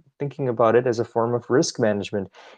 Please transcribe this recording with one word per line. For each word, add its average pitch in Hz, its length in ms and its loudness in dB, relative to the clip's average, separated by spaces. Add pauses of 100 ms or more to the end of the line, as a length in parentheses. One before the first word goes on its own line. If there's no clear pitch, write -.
(180)
thinking 139 320 -6
about 113 260 2
it 123 120 2
as 117 100 0
a 117 80 -2
form 117 300 -2
of 113 160 -6
risk 139 280 2
management. 101 520 -2 (260)